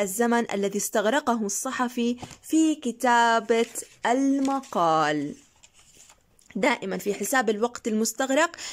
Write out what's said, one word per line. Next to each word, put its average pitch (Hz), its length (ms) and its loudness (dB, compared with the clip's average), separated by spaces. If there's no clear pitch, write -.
الزمن 233 520 0
الذي 202 260 -2
استغرقه 226 680 0
الصحفي 247 720 -2
في 311 320 2
كتابة 233 920 2
المقال. 226 1300 0
دائمًا 196 420 -2
في 196 160 -4
حساب 226 360 0
الوقت 233 380 -2
المستغرق، 269 680 0